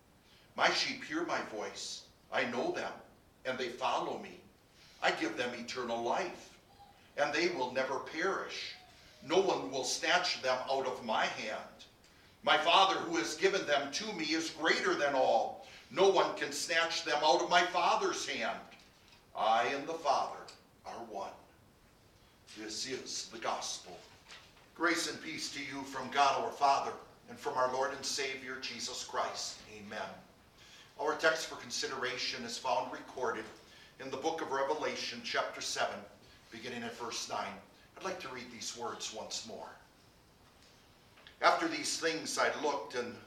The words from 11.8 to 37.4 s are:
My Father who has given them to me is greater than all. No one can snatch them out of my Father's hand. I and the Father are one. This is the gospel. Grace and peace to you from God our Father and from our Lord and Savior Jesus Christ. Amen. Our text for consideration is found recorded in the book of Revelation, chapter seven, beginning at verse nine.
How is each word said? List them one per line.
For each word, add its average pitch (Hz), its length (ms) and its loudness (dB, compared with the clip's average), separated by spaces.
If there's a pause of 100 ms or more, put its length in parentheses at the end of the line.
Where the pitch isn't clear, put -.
My 156 160 6
Father 190 380 6
who 170 220 -2
has - 180 0
given 190 320 4
them 143 240 2
to 214 220 -4
me 160 120 -4
is 160 240 0
greater 170 460 2
than 143 180 2
all. 135 540 4 (240)
No 185 180 8
one 160 260 4
can 143 160 -2
snatch 165 540 0
them 151 180 2
out 160 180 8
of 170 80 -2
my 175 120 8
Father's 170 680 2
hand. 110 320 -2 (760)
I 113 320 4
and 139 200 -4
the 165 60 -4
Father - 460 2 (460)
are - 260 -10
one. 190 200 -6 (1300)
This 110 300 -6
is - 440 -6
the 113 80 -12
gospel. - 580 -4 (800)
Grace 165 340 2
and 127 120 -8
peace 151 320 -8
to 143 60 -8
you 139 240 -8
from 131 260 -8
God 135 340 4
our 113 80 -2
Father 139 400 4 (380)
and 120 80 -14
from - 180 -2
our 127 180 4
Lord 135 200 2
and 135 120 -8
Savior 131 560 -4
Jesus 123 420 -6
Christ. - 540 -4 (200)
Amen. 214 320 -8 (880)
Our 147 160 2
text 160 320 4
for 143 80 -8
consideration 123 880 -4
is 117 140 -6
found 123 340 2
recorded 113 540 -4 (540)
in 131 120 -10
the 135 60 -4
book 160 240 0
of 147 100 -4
Revelation, 131 720 0
chapter - 380 -2
seven, 120 340 0 (560)
beginning 117 320 -8
at 113 140 -6
verse 117 320 -6
nine. 101 240 -4 (440)